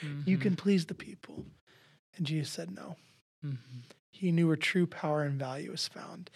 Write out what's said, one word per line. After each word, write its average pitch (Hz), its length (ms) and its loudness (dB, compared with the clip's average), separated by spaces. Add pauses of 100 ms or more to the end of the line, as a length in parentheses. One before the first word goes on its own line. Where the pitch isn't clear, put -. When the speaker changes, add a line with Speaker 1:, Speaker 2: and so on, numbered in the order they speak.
Speaker 1:
You 151 80 -6
Speaker 2:
Mm-hmm. 147 320 2
Speaker 1:
can 185 160 4
please 190 280 4
the - 100 -8
people." - 500 -14 (720)
And 160 100 0
Jesus 151 240 -2
said, 170 200 -8
"No." 160 260 -12 (460)
Speaker 2:
Mm-hmm. 127 360 -8 (300)
Speaker 1:
He 185 220 0
knew 165 160 6
where 160 80 6
true 175 320 2
power 151 340 0
and 143 160 0
value 135 340 -6
is - 160 -4
found. - 480 -14